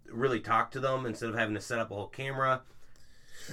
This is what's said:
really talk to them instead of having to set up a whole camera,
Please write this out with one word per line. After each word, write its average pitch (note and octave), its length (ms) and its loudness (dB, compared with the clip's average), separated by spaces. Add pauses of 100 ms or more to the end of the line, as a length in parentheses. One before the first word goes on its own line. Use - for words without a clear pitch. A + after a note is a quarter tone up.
really A#2+ 320 2
talk A2+ 320 4
to C3+ 80 -4
them C3 260 2
instead A2+ 240 -2
of A2 60 -2
having A2+ 200 2
to G2 60 -2
set A#2+ 180 -2
up G#2+ 120 -2
a - 20 -6
whole G2+ 140 -4
camera, C3 540 0 (920)